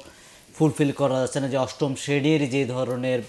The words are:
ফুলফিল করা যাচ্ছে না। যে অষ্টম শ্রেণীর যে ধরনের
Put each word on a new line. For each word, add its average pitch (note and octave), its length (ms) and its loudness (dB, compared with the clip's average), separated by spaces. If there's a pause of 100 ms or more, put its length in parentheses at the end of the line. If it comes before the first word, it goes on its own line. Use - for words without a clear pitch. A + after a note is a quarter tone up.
(560)
ফুলফিল D3+ 360 2
করা C3 280 0
যাচ্ছে B2+ 200 -2
না। C#3 80 0
যে B2+ 100 -2
অষ্টম C3 380 -2
শ্রেণীর C#3+ 540 2
যে C3+ 160 0
ধরনের B2+ 640 -2